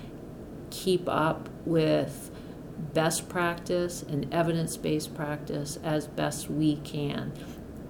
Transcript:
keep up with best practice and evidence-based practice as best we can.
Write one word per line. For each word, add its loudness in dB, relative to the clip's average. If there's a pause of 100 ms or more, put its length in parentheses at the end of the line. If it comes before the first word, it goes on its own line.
(720)
keep 2
up 2 (180)
with 4 (640)
best 2
practice 0
and -2
evidence-based 2
practice -2
as 2
best -2
we 4
can. -2 (580)